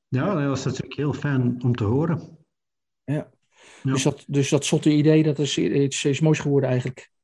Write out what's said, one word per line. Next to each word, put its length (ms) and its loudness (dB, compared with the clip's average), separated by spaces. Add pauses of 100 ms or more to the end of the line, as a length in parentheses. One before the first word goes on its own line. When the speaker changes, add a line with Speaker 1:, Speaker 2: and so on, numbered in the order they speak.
Speaker 1:
Ja, 260 -2
dat 140 0
was 180 -2
natuurlijk 300 -6
heel 180 -2
fijn 500 -2
om 120 2
te 80 -2
horen. 540 -2 (640)
Speaker 2:
Ja. 260 -6 (540)
Speaker 1:
Ja. 100 -2
Speaker 2:
Dus 100 0
dat, 240 -2
dus 220 0
dat 160 2
zotte 280 0
idee, 300 4
dat 160 0
is 180 -2
iets, 480 0
iets 140 0
moois 200 4
geworden 300 0
eigenlijk, 420 -4 (120)